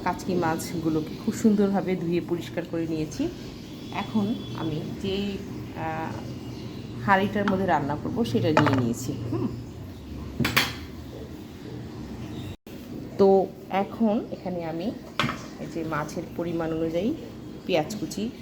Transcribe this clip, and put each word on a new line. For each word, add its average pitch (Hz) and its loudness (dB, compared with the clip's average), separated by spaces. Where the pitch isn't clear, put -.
কাচকি 180 0
মাছগুলোকে 160 2
খুব 220 2
সুন্দরভাবে 196 6
ধুয়ে 170 2
পরিষ্কার 170 -2
করে 165 0
নিয়েছি। 160 0
এখন 202 0
আমি 156 -2
যেই, 196 0
আহ, 160 -2
হাঁড়িটার 202 6
মধ্যে 190 4
রান্না 147 4
করব - 0
সেটা 170 4
নিয়ে 151 8
নিয়েছি। 117 0
হুম, - 0
তো 196 8
এখন 208 2
এখানে 175 -4
আমি 165 -4
এই 151 -8
যে 165 -2
মাছের 160 -2
পরিমাণ 165 0
অনুযায়ী 165 0
পেঁয়াজ 165 2
কুচি 196 -4